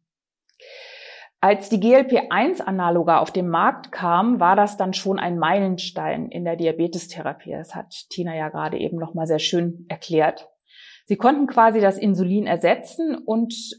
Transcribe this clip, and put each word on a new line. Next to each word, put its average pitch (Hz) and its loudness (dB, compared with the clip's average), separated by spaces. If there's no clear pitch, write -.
Als 202 2
die 220 0
G 233 6
L 269 8
P 240 2
eins 269 0
Analoga 170 2
auf 160 0
den 180 -2
Markt 190 0
kamen, 185 0
war 180 4
das 208 2
dann 190 0
schon 190 -2
ein 175 -2
Meilenstein 170 -2
in 175 -8
der 170 -2
Diabetestherapie. 165 -4
Das 160 -12
hat - -14
Tina 175 -6
ja 156 -6
gerade 156 -6
eben - -4
noch 165 -8
mal 160 -4
sehr 156 0
schön 170 -2
erklärt. 156 -2
Sie 202 0
konnten 277 2
quasi 226 4
das 196 4
Insulin 196 0
ersetzen 180 0
und, 226 -2